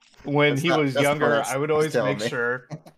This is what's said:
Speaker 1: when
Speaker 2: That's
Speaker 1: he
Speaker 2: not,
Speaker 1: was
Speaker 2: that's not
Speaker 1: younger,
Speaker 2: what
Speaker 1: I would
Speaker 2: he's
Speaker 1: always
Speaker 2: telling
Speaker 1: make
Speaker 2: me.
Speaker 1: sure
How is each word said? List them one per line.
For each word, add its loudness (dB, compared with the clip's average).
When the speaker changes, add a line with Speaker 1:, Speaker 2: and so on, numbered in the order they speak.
Speaker 1:
when 2
Speaker 2:
That's -2
Speaker 1:
he 0
Speaker 2:
not, 2
Speaker 1:
was 0
Speaker 2:
that's 2
not 2
Speaker 1:
younger, 2
Speaker 2:
what -2
Speaker 1:
I -2
would -2
Speaker 2:
he's 2
Speaker 1:
always 0
Speaker 2:
telling 0
Speaker 1:
make -6
Speaker 2:
me. -2
Speaker 1:
sure -4